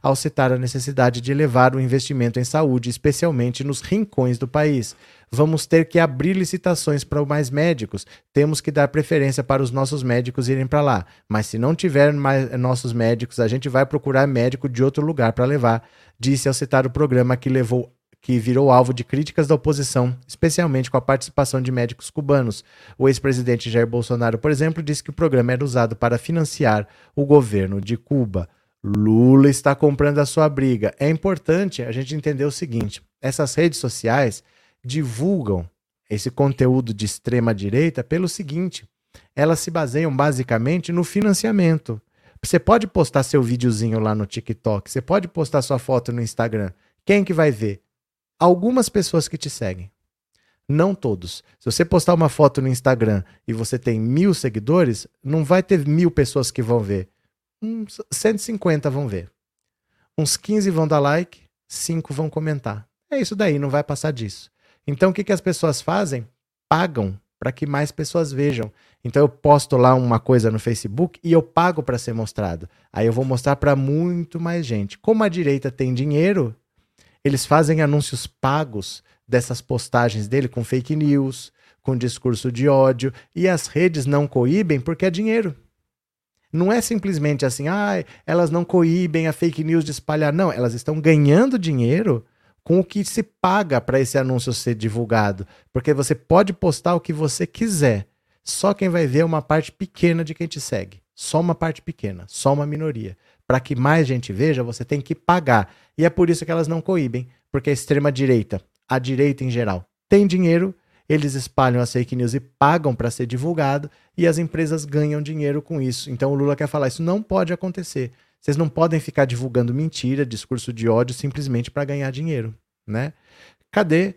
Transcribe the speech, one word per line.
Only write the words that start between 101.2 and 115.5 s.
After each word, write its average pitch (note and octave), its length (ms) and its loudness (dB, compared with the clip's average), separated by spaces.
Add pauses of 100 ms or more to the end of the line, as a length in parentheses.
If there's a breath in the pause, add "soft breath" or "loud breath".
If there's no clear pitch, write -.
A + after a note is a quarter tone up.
uma E3+ 160 2
parte D#3+ 260 -6
pequena, F#2+ 460 -10
só - 260 0
uma C#3+ 140 -2
minoria. D3 500 -8 (300)
Pra B2+ 140 2
que B2+ 160 -6
mais C#3+ 320 4
gente B2 240 -4
veja, C3 300 0
você A#2 220 -8
tem C#3+ 160 -4
que C3+ 140 -6
pagar. C3+ 580 2 (240 soft breath)
E D#3 80 2
é E3+ 60 4
por E3+ 200 2
isso E3 140 -2
que D#3 60 -8
elas E3 160 -2
não E3 140 -4
coíbem. C3 480 -2 (240 soft breath)
Porque C#3 180 -2
a - 20 4
extrema-direita, C3 880 0 (280)
a C3 100 0
direita C3+ 460 0
em B2+ 60 -2
geral, G#2 360 -2 (220)
tem G3+ 180 6
dinheiro, F3+ 480 2 (340)
eles D3 260 0
espalham B2+ 460 0
as A#2+ 120 -2
fake B2 220 -2
news B2 200 -2
e C#3 60 -2
pagam D3 540 0
pra A#2 160 -4
ser - 160 -6
divulgado, C#3+ 640 -2 (260 soft breath)
e E3+ 100 2
as D#3+ 120 2
empresas D#3+ 460 -2
ganham D3 380 -2
dinheiro D3 400 -4